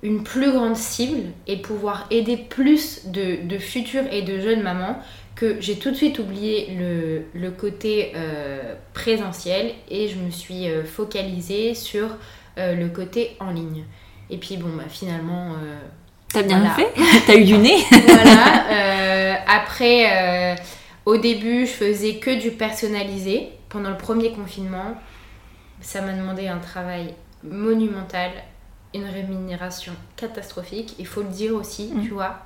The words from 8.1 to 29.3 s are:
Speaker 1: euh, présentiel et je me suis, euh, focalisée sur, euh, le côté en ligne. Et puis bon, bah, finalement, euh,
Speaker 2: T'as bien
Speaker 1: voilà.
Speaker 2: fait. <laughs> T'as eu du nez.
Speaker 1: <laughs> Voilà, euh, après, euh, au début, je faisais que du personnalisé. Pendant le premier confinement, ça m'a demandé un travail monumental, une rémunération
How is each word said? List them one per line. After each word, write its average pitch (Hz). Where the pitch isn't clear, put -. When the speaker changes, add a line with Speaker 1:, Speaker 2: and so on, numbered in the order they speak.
Speaker 1:
euh, 143
présentiel 208
et 208
je 185
me 180
suis, 180
euh, 160
focalisée 196
sur, 214
euh, 180
le 170
côté 190
en 190
ligne. 160
Et -
puis 190
bon, 175
bah, 139
finalement, 170
euh, 151
Speaker 2:
T'as 214
bien 190
Speaker 1:
voilà. 208
Speaker 2:
fait. 415
<laughs> 233
T'as 208
eu 220
du 202
nez. 285
Speaker 1:
<laughs> -
Voilà, 226
euh, 190
après, 196
euh, -
au 214
début, 233
je 247
faisais 208
que 254
du 226
personnalisé. 208
Pendant 202
le 190
premier 226
confinement, 190
ça -
m'a 190
demandé 190
un 175
travail 175
monumental, 196
une 196
rémunération 185